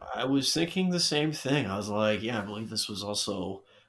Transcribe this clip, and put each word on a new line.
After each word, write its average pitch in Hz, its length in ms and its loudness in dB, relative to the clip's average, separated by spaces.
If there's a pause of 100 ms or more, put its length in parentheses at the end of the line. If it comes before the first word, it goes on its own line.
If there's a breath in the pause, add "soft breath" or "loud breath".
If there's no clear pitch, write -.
(140)
I 113 120 -2
was 135 280 2
thinking 175 360 2
the 175 100 2
same 151 320 2
thing. 139 340 2
I 98 120 -2
was 104 120 -4
like, 107 320 2
"Yeah, 113 180 -2
I 98 60 -4
believe 104 240 -8
this 107 200 -2
was 101 140 -6
also, 98 600 -4 (260 soft breath)